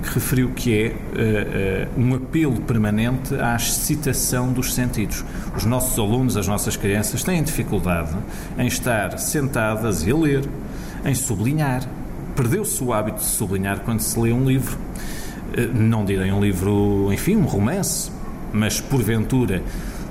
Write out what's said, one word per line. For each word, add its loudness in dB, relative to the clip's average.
que -4
referiu 2
que 0
é, 4
eh, -2
eh, 0
um 4
apelo 0
permanente 2
à 0
excitação 0
dos 0
sentidos. 0
Os -2
nossos 2
alunos, 2
as 0
nossas 0
crianças 0
têm 2
dificuldade 0
em 2
estar 0
sentadas 0
e 2
a 4
ler, 4
em 2
sublinhar. 0
Perdeu-se 0
o 0
hábito 0
de -4
sublinhar 0
quando 0
se -2
lê 4
um 2
livro. 2
Eh, 0
não 4
direi 0
um 2
livro, 2
enfim, 2
um 4
romance, 0
mas, 2
porventura, 2